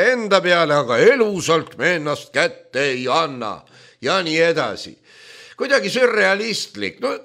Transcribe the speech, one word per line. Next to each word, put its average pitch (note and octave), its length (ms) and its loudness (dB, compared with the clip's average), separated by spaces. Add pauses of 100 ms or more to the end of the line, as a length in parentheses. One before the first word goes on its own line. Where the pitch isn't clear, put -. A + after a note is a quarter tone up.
(140)
enda G3+ 260 2
peale, E3+ 400 2
aga A#2+ 160 0 (160)
elusalt G3 640 0
me E3+ 220 0
ennast D3 340 -6
kätte C#3+ 480 -4 (140)
ei B2+ 100 -6
anna B2 560 -2 (400)
ja F3 240 0
nii D#3+ 240 -2
edasi. A#2+ 480 -4 (640)
Kuidagi A#3+ 320 0
sürrealistlik. G#3 1120 -2
No C#4 200 -4